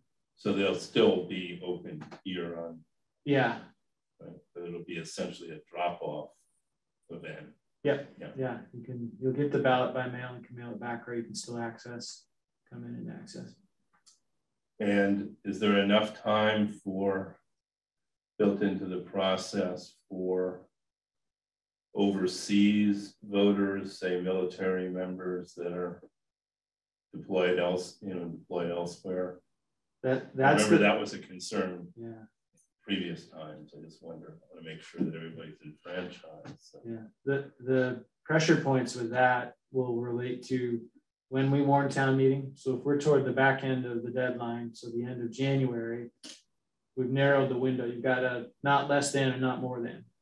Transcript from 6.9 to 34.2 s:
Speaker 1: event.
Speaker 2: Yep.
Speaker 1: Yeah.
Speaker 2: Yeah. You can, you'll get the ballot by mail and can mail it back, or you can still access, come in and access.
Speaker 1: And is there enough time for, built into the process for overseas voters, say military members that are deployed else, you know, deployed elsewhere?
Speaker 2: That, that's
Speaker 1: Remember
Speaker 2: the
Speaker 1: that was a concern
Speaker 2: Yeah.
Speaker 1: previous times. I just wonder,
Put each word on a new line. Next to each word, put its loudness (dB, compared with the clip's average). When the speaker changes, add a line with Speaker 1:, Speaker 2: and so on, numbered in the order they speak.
Speaker 1:
event. -12
Speaker 2:
Yep. -2
Speaker 1:
Yeah. -14
Speaker 2:
Yeah. -4
You -14
can, -10
you'll 0
get 0
the 0
ballot 2
by -4
mail -8
and -16
can -18
mail -12
it -12
back, -8
or -8
you -4
can -14
still -10
access, -10
come -14
in -12
and -10
access. -16
Speaker 1:
And 2
is -4
there 6
enough 2
time 2
for, -2
built 4
into 0
the -4
process -2
for -2
overseas 4
voters, 2
say -2
military -2
members -6
that -6
are -6
deployed 2
else, -2
you -6
know, -4
deployed -4
elsewhere? -4
Speaker 2:
That, 0
that's 6
Speaker 1:
Remember 8
Speaker 2:
the 8
Speaker 1:
that 4
was -4
a -10
concern -6
Speaker 2:
Yeah. -12
Speaker 1:
previous -4
times. -16
I -18
just -20
wonder, -16